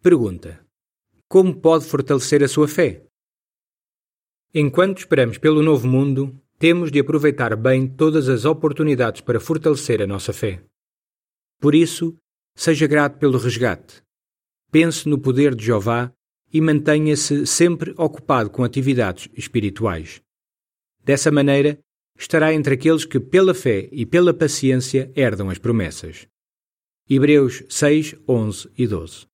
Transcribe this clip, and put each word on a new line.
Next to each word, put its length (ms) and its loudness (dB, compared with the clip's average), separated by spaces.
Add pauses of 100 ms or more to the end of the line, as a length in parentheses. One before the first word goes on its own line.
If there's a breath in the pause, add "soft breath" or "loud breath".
Pergunta: 600 0 (640)
Como 320 2
pode 280 2
fortalecer 580 0
a 40 0
sua 200 2
fé? 340 -2 (1500)
Enquanto 440 0
esperamos 400 0
pelo 240 2
novo 260 2
mundo, 500 -2 (200)
temos 340 2
de 80 2
aproveitar 560 0
bem 320 0
todas 400 0
as 160 -2
oportunidades 800 -2
para 180 -2
fortalecer 600 -2
a 40 -2
nossa 280 -6
fé. 280 -8 (960)
Por 160 2
isso, 400 0 (400)
seja 320 0
grato 320 0
pelo 200 2
resgate. 640 -4 (680)
Pense 380 0
no 100 0
poder 360 2
de 100 -10
Jeová 480 -2 (400)
e 80 0
mantenha-se 840 0
sempre 500 0
ocupado 540 -2
com 120 -4
atividades 720 -2
espirituais. 840 -6 (840)
Dessa 280 0
maneira, 480 2 (400)
estará 340 0
entre 220 0
aqueles 320 0
que, 120 -4
pela 360 2
fé 360 -4
e 140 -6
pela 300 2
paciência, 840 -2
herdam 320 -2
as 80 -6
promessas. 720 -6 (840)
Hebreus 560 4
seis, 460 0 (140)
onze 500 -2
e 80 0
doze. 480 -8